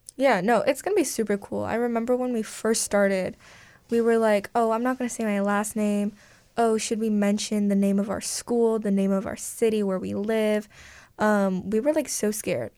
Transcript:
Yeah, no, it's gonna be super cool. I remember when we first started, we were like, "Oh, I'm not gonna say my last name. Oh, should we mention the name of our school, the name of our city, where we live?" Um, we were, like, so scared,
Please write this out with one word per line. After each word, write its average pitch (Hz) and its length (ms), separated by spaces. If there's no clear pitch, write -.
Yeah, 247 240
no, 214 200
it's 262 200
gonna 381 140
be 359 80
super 214 340
cool. 202 260
I 202 120
remember 233 420
when 254 160
we 226 80
first 220 400
started, 196 560
we 233 100
were 226 160
like, 214 380
"Oh, 226 160
I'm 226 120
not 254 140
gonna 247 120
say - 140
my 208 160
last 202 360
name. 208 380
Oh, 226 200
should 214 200
we 220 120
mention 208 560
the 202 80
name 196 240
of 208 100
our 190 120
school, 233 580
the 214 100
name 196 220
of 196 160
our - 100
city, 214 460
where 190 160
we 196 160
live?" 214 520
Um, 196 500
we 220 100
were, 294 140
like, 302 160
so - 220
scared, - 460